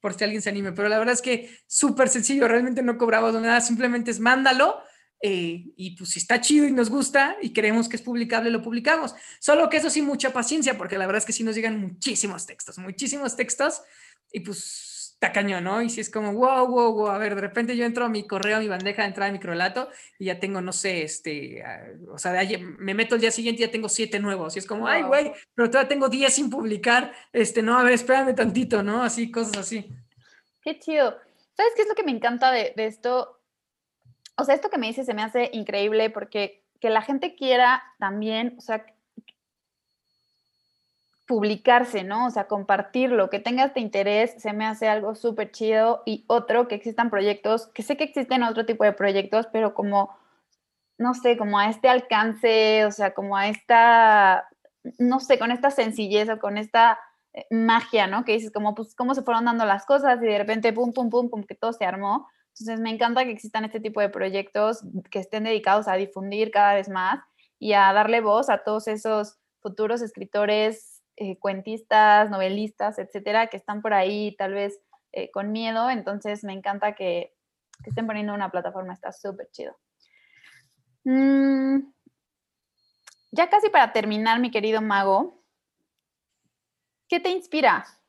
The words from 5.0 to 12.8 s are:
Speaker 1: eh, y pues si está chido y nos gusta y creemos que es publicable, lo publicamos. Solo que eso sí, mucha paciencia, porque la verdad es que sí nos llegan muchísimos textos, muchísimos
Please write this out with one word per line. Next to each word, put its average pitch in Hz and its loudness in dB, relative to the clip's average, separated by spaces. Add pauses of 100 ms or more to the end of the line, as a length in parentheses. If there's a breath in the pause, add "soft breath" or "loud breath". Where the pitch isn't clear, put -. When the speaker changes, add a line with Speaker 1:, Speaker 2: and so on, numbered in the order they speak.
Speaker 1:
eh, 175 -4 (100)
y 180 -12
pues 180 -12
si - -4
está 247 0
chido 294 4
y 277 0
nos 240 2
gusta 277 0
y 302 -8
creemos 226 2
que 240 -8
es 233 -8
publicable, 233 -2
lo 226 -2
publicamos. 240 -2 (240 loud breath)
Solo 302 4
que 320 0
eso 302 0
sí, 302 0
mucha 277 -2
paciencia, 262 -2
porque 190 -6
la 190 -2
verdad 196 0
es - -6
que 226 -6
sí 220 -4
nos 220 -2
llegan 220 -4
muchísimos 190 -6
textos, - -18
muchísimos 233 -6